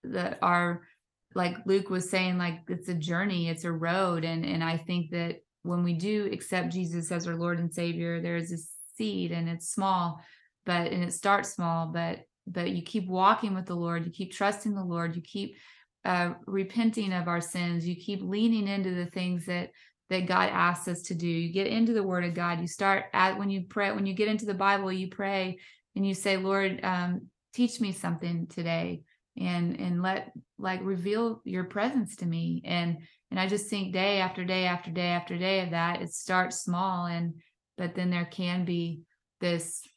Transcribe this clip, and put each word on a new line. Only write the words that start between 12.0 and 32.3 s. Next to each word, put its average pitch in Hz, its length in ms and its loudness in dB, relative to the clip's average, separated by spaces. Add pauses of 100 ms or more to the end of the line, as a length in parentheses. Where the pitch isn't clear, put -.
but 180 240 -2
you 180 100 -2
keep 185 260 -4
walking 196 460 4
with 185 120 -2
the 175 100 -4
Lord, 170 300 0
you 170 60 -4
keep 185 200 -8
trusting 208 420 0
the 190 120 -4
Lord, 170 320 -2
you 165 40 -6
keep, - 360 -8 (480)
uh, 175 300 0 (100)
repenting 202 680 0
of 175 140 0
our 170 140 0
sins, 170 460 -2
you 175 80 -2
keep 190 260 -6
leaning 214 460 2
into 196 240 0
the 175 160 -2
things 180 400 -2
that, 175 240 -4 (400)
that 185 160 0
God 185 260 4
asks 175 340 4
us 175 140 -4
to - 140 -4
do. 170 120 0
You 165 240 0
get 190 140 2
into 226 260 4
the 214 120 4
Word 180 220 2
of 170 100 -2
God, 175 260 0
you 175 60 -2
start 196 440 2
at, 190 280 4
when 196 100 0
you 196 180 0
pray, 202 240 0
when 202 140 0
you 190 80 0
get 208 140 2
into 220 180 0
the 202 80 0
Bible, 196 380 4
you 185 160 -2
pray 190 500 -2 (380)
and 196 100 2
you 196 80 2
say, 190 240 2
"Lord, 190 460 2
um, 180 420 0 (300)
teach 240 260 2
me 202 100 0
something 170 540 -2
today, 170 560 -2 (340)
and, 175 440 0
and 180 240 0
let, 190 280 -2 (280)
like, 185 240 -2
reveal 208 600 0
your 185 200 -2
presence 214 540 -2
to 175 100 -4
me." 165 380 0